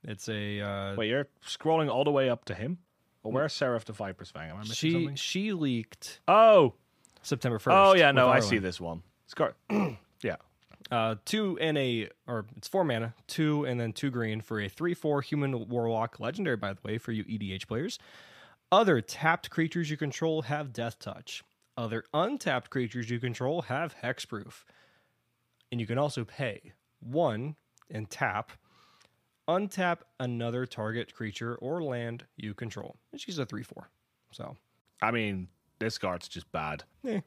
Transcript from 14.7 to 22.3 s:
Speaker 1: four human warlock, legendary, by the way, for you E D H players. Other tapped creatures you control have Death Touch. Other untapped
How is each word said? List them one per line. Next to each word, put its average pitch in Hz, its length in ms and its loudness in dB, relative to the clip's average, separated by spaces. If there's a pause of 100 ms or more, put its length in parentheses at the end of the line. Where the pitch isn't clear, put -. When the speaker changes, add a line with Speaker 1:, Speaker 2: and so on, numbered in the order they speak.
Speaker 1:
four 151 280 0
human 135 460 -2
warlock, 117 540 -2
legendary, 147 340 -2
by 101 160 -4
the 98 140 -8
way, 107 120 -2
for 120 140 -6
you 107 160 -2
E 110 100 -4
D 101 140 -6
H 95 160 -8
players. 147 320 -4 (720)
Other 185 300 6
tapped - 480 0
creatures 165 400 -2
you 151 80 -4
control 160 460 -2
have 147 280 -6
Death 117 280 -6
Touch. - 440 -12 (320)
Other 113 380 -6
untapped 165 560 -2